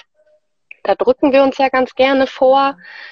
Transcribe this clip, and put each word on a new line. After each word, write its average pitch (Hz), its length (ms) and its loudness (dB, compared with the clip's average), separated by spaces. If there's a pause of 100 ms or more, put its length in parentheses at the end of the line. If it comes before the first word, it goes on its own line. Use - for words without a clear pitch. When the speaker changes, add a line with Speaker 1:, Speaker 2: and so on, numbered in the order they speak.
(880)
Speaker 1:
da 196 80 -2
drücken 262 360 0
wir 277 120 4
uns 269 140 -2
ja 269 100 0
ganz 254 260 -4
gerne 269 320 0
vor, 262 320 0
Speaker 2:
Ja. 277 180 -2 (360)